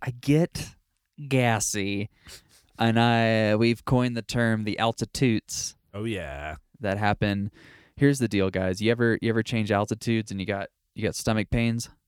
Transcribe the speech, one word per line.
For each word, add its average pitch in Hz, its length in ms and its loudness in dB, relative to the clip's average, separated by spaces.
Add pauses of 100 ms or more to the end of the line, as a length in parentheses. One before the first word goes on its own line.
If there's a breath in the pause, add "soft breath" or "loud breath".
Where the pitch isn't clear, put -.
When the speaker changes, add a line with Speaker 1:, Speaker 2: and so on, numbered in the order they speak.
Speaker 1:
I 127 80 -6
get 143 640 0 (520)
gassy. 107 840 0 (680 loud breath)
And 117 220 2
I, 113 560 4
we've 117 300 2
coined 123 280 2
the 117 80 -6
term 113 420 0
the 104 140 -4
altitutes - 960 -2 (180)
Speaker 2:
Oh, 104 120 -8
yeah. 76 500 -8 (240)
Speaker 1:
that 101 200 -2
happen. 104 520 0 (460 loud breath)
Here's 139 240 4
the 117 80 2
deal, 98 200 2
guys. 92 320 -2
You 110 120 2
ever, 117 280 2
you 113 80 -2
ever 113 140 0
change 110 300 -2
altitudes 107 580 0
and 98 80 -8
you 92 80 -4
got, 98 220 -4 (260)
you - 80 -10
got 92 140 -2
stomach 110 340 0
pains? 117 400 0 (180)